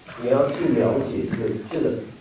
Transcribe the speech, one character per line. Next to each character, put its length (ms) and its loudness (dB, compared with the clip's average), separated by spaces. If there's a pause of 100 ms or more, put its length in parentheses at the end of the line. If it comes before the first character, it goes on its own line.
(220)
你 80 -2
要 180 6
去 320 0
了 200 4
解 300 -4
这 60 -4
个， 140 -2 (200)
这 80 -4
个 200 0 (220)